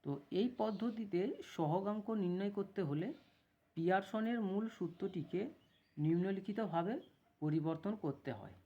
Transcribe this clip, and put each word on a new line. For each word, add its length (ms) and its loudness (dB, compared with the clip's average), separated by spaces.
তো 60 -2
এই 80 4
পদ্ধতিতে 600 0
সহগাঙ্ক 520 0
নির্ণয় 360 2
করতে 300 -2
হলে 200 0
পিয়ারসনের 640 2
মূল 140 2
সূত্রটিকে 600 -4
নিম্নলিখিতভাবে 880 2
পরিবর্তন 500 2
করতে 340 -4
হয়। 280 -14